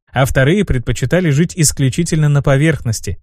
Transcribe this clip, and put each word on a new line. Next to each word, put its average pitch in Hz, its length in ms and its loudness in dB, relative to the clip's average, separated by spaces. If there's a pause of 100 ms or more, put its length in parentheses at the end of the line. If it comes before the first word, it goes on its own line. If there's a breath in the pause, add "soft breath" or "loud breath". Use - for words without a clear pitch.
(120)
А 131 140 2
вторые 151 400 2
предпочитали 135 640 -2
жить 151 260 0
исключительно 151 720 0
на 143 140 2
поверхности, 135 800 0